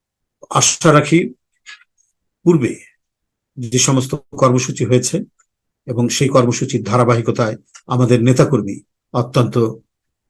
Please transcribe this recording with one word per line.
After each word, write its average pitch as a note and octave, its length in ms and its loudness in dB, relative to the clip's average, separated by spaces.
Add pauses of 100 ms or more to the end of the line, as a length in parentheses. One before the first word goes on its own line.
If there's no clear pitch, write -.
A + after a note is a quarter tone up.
(600)
আশা - 380 2
রাখি D3+ 220 2 (1200)
পূর্বে D#3+ 300 2 (840)
যে B2 300 -4
সমস্ত C3 240 0 (300)
কর্মসূচি B2+ 480 0
হয়েছে B2+ 260 0 (760)
এবং A#2 120 -2 (120)
সেই C3+ 200 0
কর্মসূচির A#2+ 540 0
ধারাবাহিকতায় A#2 680 0 (380)
আমাদের B2 340 2
নেতাকর্মী B2+ 480 0 (380)
অত্যন্ত B2 420 -2 (760)